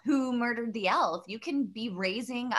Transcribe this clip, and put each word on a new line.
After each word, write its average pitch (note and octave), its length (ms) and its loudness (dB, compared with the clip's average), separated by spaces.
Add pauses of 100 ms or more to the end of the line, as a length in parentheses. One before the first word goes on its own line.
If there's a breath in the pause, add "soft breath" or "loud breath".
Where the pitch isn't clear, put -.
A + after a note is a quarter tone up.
"Who C4 300 2
murdered A#3 400 0
the G3+ 140 0
elf?" F#3 380 2
You G3+ 120 -8
can C#4 260 0
be A3 240 -4
raising A3+ 720 -2